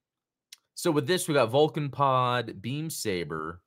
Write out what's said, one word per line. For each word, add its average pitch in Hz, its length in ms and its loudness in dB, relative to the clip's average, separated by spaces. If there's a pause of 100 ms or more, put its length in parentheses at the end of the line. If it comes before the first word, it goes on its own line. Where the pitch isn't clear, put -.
(760)
so - 160 0
with 143 160 2
this, 180 220 0
we 156 60 0
got 120 160 4
Vulcan 147 400 2
Pod, 123 720 0
Beam 147 280 -6
Saber, 85 760 -6